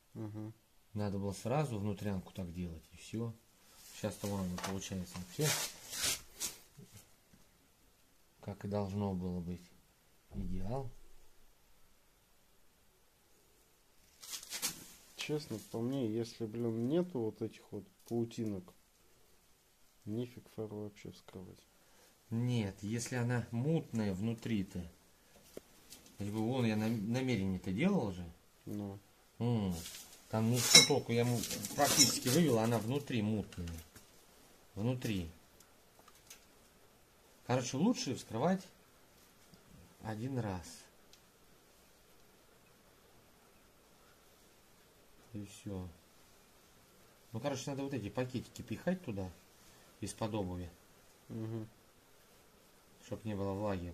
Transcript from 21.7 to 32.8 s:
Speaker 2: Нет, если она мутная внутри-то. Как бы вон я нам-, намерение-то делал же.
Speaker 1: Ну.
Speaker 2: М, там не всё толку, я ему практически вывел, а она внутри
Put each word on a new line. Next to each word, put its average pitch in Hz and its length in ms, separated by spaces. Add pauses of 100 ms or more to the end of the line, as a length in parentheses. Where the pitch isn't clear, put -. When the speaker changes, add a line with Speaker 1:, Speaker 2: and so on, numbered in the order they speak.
Speaker 2:
Нет, 113 520
если 117 340
она 120 360
мутная 117 640
внутри-то. 104 720 (1300)
Как 104 100
бы 104 120
вон 120 260
я 110 100
нам-, 110 360
намерение-то 98 600
делал 135 400
же. 87 140 (400)
Speaker 1:
Ну. 104 340 (400)
Speaker 2:
М, 110 340 (560)
там 113 220
не 123 60
всё - 300
толку, 127 260
я 117 80
ему 120 180 (360)
практически - 540
вывел, 135 300
а 110 60
она 117 140
внутри 110 420